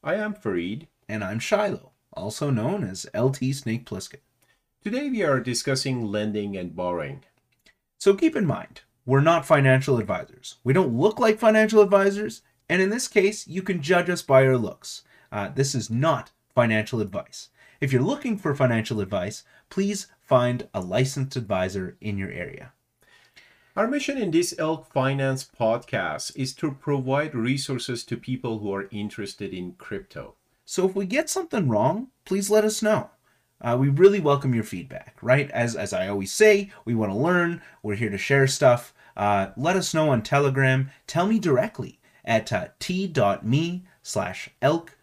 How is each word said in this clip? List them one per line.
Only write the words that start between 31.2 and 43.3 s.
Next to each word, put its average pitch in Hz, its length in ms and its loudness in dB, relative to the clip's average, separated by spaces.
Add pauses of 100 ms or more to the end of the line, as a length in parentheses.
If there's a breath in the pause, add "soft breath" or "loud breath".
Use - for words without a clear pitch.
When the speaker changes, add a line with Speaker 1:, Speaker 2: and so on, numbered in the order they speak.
Speaker 2:
something 247 400 -2
wrong, 139 380 0 (180)
please 196 240 -4
let 214 140 6
us 214 180 -2
know. 214 300 0 (500)
Uh, 120 180 0
we 135 100 4
really 190 300 6
welcome 139 360 2
your 110 80 0
feedback, - 580 -12
right? 131 300 2
As, 117 240 -2
as 98 180 -6
I 92 140 -2
always 98 240 -4
say, 208 400 4 (140 loud breath)
we 120 100 -2
wanna 104 200 0
learn. 170 460 0 (220 loud breath)
We're 107 100 -4
here 107 160 -2
to 98 80 -6
share 135 300 2
stuff. - 480 2 (200 soft breath)
Uh, 101 400 0
let 160 200 0
us - 180 -2
know 156 160 2
on 120 140 2
Telegram. 135 680 2 (160 loud breath)
Tell 175 220 0
me 220 100 2
directly 127 600 0 (260 soft breath)
at, 110 260 0
uh, 92 180 -2 (100)
T 185 260 -4
dot 117 400 0